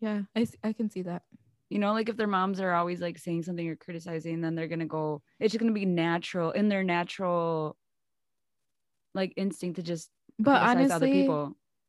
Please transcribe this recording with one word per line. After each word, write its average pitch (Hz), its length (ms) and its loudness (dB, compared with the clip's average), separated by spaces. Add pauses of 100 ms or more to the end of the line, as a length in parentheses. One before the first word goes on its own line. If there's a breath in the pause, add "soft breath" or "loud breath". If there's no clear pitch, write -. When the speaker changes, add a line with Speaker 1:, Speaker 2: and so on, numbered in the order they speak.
Speaker 1:
Yeah, 208 220 -2 (120)
I 220 60 2
s-, - 200 -2
I 214 120 -2
can 214 160 -4
see 180 140 -6
that. 175 200 -8 (460)
Speaker 2:
You 202 100 -2
know, 202 140 2
like, 220 160 0
if 208 80 -4
their 214 100 0
moms 190 320 0
are 185 140 2
always, 175 260 0
like, 170 180 -6
saying 170 260 -4
something 170 260 -4
or 156 80 -6
criticizing, 165 640 -8
then 165 140 -2
they're 160 120 -4
gonna 165 180 -4
go, 156 380 -4 (160)
it's 208 140 2
just 226 80 -4
gonna 226 100 2
be 202 140 -2
natural, 170 680 0
in 208 160 2
their 196 160 2
natural, 175 960 0 (1400)
like, 190 240 -4
instinct 190 400 -4
to 180 60 -6
just 170 260 -6 (280)
Speaker 1:
But 254 220 6
Speaker 2:
criticize 254 320 6
other 170 160 2
Speaker 1:
honestly, 277 140 6
Speaker 2:
people. 160 340 0 (340)